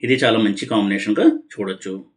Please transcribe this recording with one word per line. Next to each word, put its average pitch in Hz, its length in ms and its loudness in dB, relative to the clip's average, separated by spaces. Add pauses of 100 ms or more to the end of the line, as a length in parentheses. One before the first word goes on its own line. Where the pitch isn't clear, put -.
ఇది 127 140 2
చాలా 117 240 2
మంచి 104 260 0
కాంబినేషన్‌గా 104 600 0 (220)
చూడొచ్చు. 95 460 -10 (240)